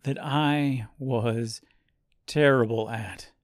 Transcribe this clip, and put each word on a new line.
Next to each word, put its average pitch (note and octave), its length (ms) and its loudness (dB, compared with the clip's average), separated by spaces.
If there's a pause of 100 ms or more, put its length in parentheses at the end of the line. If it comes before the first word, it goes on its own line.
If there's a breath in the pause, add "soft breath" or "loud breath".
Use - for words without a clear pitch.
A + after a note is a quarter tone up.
that C#3 200 -4
I C#3+ 640 0 (120)
was A#2 600 -2 (640 soft breath)
terrible A#2 640 4
at. A2 400 -10 (120)